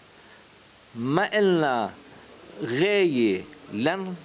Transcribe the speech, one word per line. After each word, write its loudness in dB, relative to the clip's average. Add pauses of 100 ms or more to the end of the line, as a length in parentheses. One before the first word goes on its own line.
(960)
ما 0
إلنا 2 (720)
غاية 2 (300)
لن -2 (100)